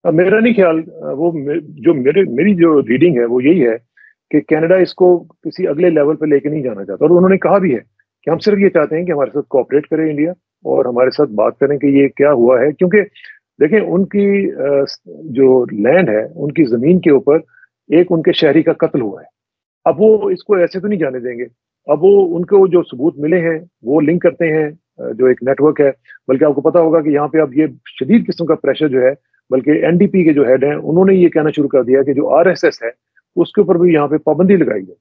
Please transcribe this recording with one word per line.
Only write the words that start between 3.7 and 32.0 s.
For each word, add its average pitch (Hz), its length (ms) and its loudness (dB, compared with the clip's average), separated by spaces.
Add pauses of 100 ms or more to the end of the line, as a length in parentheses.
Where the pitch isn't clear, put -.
कि 151 80 0
कनाडा 160 360 0
इसको 180 420 2
किसी 165 480 -10
अगले 170 240 0
लेवल 151 240 0
पे 151 120 -6
लेके 147 220 0
नहीं 147 140 -6
जाना 107 220 -10
चाहता, 95 200 -6
और 160 80 2
उन्होंने 185 240 4
कहा 180 220 0
भी 185 140 0
है 110 100 -4 (420)
कि 143 60 -4
हम 165 80 -2
सिर्फ 208 200 -2
ये 196 100 2
चाहते 156 280 0
हैं 175 100 -4
कि 175 60 -4
हमारे 139 180 -2
साथ 143 120 -4
cooperate 139 440 -2
करे 160 240 -2
इंडिया 151 240 -4 (320)
और 135 200 0
हमारे 123 240 0
साथ 147 160 -2
बात 113 260 -2
करें 139 260 -2
कि 139 240 2
ये 135 60 2
क्या 139 220 0
हुआ 123 300 2
है। 147 120 0
क्योंकि 185 280 2 (600)
देखें, 156 200 2
उनकी, 196 680 -2
अ, 139 340 -2
स-, - 240 -12
जो 131 560 0
land 123 460 0
है, 107 160 -2 (100)
उनकी 151 280 -2
ज़मीन 127 340 0
के 165 120 0
ऊपर 143 320 2 (500)
एक 175 200 2
उनके 165 200 0
शहरी 156 300 0
का - 100 -2
कत्ल - 280 -4
हुआ 101 200 -8
है। - 60 -20 (600)
अब 160 120 2
वो 208 320 2
इसको 190 280 -2
ऐसे 175 220 -2
तो 196 80 -4
नहीं 208 100 -2
जाने 131 220 -4
देंगे। 123 240 -10 (460)
अब 147 80 2
वो, 196 260 4
उनको 180 440 2
जो 170 140 2
सबूत 143 360 -4
मिले 156 180 -2
हैं 165 340 -4 (140)
वो 143 160 0
link 165 220 0
करते 170 240 0
हैं, 156 320 -4 (220)
अ, 127 120 -10
जो 120 160 0
एक 123 140 0
network 139 380 0
है। 139 140 2 (340)
बल्कि 131 160 0
आपको 143 160 0
पता 156 200 2
होगा 160 200 2
कि 147 140 -2
यहाँ 147 140 -2
पे 160 120 0
अब 147 140 -2
ये 151 140 0
शदीद 165 580 -2
किस्म 170 180 -6
का 160 100 0
pressure 147 340 -2
जो 131 120 0
है, 127 140 2 (360)
बल्कि 131 200 0
एनडीपी 170 540 2
के 160 80 4
जो 143 120 2
head 127 200 2
हैं 147 120 -2
उन्होंने 190 380 2
ये 180 140 4
कहना 151 220 0
शुरू 147 180 -2
कर 135 140 0
दिया 127 200 2